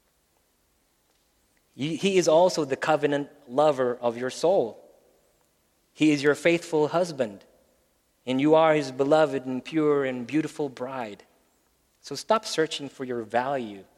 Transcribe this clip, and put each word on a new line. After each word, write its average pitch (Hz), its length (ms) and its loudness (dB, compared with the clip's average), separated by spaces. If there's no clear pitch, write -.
He, 151 220 -6
he 190 220 0
is 165 100 4
also 170 380 4
the 135 100 -4
covenant 143 540 0
lover 131 540 2
of 117 160 -2
your 127 120 -4
soul. 160 560 0
He 151 200 2
is 143 120 0
your 143 120 4
faithful 165 520 0
husband. 139 560 -4
And 131 140 -2
you 151 160 4
are 160 180 6
his 143 160 0
beloved 139 560 2
and 127 160 -6
pure 147 440 0
and 127 200 -6
beautiful 147 440 -4
bride. 123 540 -10
So - 160 -14
stop 220 300 -2
searching 151 420 -4
for - 160 -12
your 120 200 -6
value, 117 600 -4